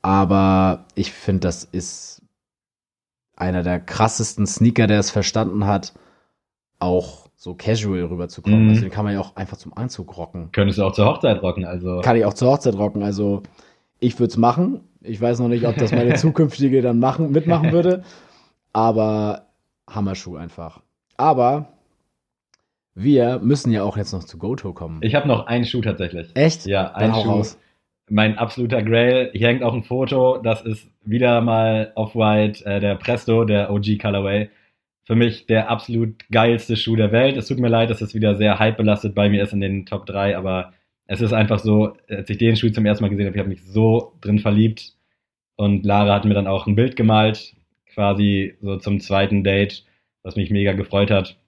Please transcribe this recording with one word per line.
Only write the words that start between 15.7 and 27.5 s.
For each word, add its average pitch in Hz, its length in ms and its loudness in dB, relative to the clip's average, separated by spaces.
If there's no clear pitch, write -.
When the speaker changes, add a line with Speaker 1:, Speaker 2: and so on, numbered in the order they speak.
Speaker 1:
das 110 160 0
meine 120 220 2
Speaker 2:
<laughs> - 20 4
Speaker 1:
zukünftige 139 680 2
dann 120 180 2
machen, 135 320 0
mitmachen 160 420 2
würde. 185 300 2
Aber 107 760 0
Hammerschuh 95 480 -6
einfach. 82 440 -16
Aber 139 500 2
wir 123 440 2
müssen 127 320 0
ja 104 120 0
auch 104 140 -4
jetzt 104 160 -6
noch 87 100 -8
zu - 140 -20
Goto 98 360 -8
kommen. 80 280 -12
Speaker 2:
Ich 110 140 0
hab 143 100 0
noch 123 220 0
einen 120 180 -2
Schuh 120 160 -4
tatsächlich. 87 540 -6
Speaker 1:
Echt? 156 300 2
Speaker 2:
Ja, 95 280 -2
Speaker 1:
Dann 107 180 -2
Speaker 2:
ein 110 40 0
Speaker 1:
hau 107 80 0
Speaker 2:
Schuh. 110 60 0
Speaker 1:
raus. 107 300 -2